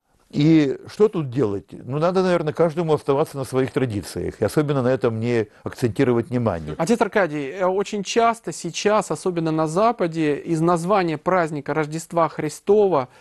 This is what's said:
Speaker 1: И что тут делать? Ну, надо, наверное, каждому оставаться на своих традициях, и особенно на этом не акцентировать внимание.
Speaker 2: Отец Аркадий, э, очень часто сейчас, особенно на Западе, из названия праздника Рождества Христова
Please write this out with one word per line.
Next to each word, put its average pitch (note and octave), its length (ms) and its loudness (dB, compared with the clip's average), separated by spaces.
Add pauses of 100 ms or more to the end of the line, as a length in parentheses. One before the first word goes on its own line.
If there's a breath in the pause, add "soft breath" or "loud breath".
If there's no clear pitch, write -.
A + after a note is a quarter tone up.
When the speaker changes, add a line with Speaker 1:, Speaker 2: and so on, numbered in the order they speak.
(300)
Speaker 1:
И D3+ 480 4 (100)
что G#3 200 2
тут D#3+ 220 -4
делать? G#2+ 420 -2
Ну, C3+ 280 -8
надо, F3+ 220 2
наверное, F3 320 0
каждому D#3+ 400 0
оставаться C#3 440 0
на C3+ 80 -6
своих C3 260 0
традициях, G2+ 680 -4
и G#2+ 40 4
особенно C#3+ 380 0
на A#2+ 60 2
этом A#2 320 0
не A#2 260 0 (160 soft breath)
акцентировать A#2+ 680 0
внимание. F2+ 480 -2
Speaker 2:
Отец G3 240 0
Аркадий, D#3 480 0
э, F#3 160 -4
очень G3 380 -2
часто A3+ 480 0
сейчас, G3+ 580 0
особенно E3 420 -2
на D#3 160 0
Западе, E3 680 0
из D#3+ 260 -2
названия F3 560 2
праздника D#3+ 560 -2
Рождества D#3 560 -2
Христова E3 800 0 (140 soft breath)